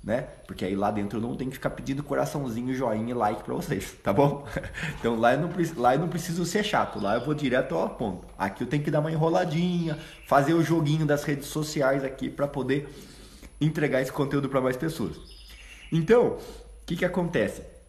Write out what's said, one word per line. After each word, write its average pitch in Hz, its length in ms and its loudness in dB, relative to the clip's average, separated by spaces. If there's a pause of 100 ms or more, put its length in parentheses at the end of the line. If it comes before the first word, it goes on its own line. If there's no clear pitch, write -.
né? 120 240 -2 (180)
Porque - 180 -8
aí 98 120 0
lá 101 160 2
dentro 104 260 -2
eu 107 40 -2
não 123 140 -4
tenho 131 140 -4
que - 60 -10
ficar - 160 -4
pedindo 135 320 -6
coraçãozinho, 135 720 -2
joinha 117 380 0
e - 20 -4
like 113 300 0
pra 123 100 -6
vocês, - 500 -4
tá 101 100 2
bom? 143 320 4 (260)
<laughs> - 280 -8
Então 117 200 0
lá 117 140 6
eu 139 80 2
não 170 80 -2
pre-, 175 260 0
lá 123 200 6
eu 151 40 2
não 175 80 0
preciso 170 380 -2
ser 208 180 0
chato, 110 360 0
lá 101 160 2
eu 123 100 0
vou 151 80 0
direto 139 420 0
ao 202 140 0
ponto. 95 380 -4 (100)
Aqui - 260 -2
eu 120 40 -4
tenho 147 160 0
que 156 80 -2
dar 151 80 4
uma 160 120 0
enroladinha, 165 840 2 (280)
fazer 143 280 6
o 165 100 4
joguinho 156 420 2
das 143 180 2
redes 143 240 -4
sociais 143 560 0
aqui - 260 -6
pra - 180 -2
poder 139 420 0 (680)
entregar 147 420 2
esse 131 100 -4
conteúdo 139 360 0
pra 135 140 0
mais 127 160 2
pessoas. 117 400 -4 (760)
Então, 165 460 6
o - 480 -16
que 170 100 -4
que 175 100 0
acontece? 170 580 0 (260)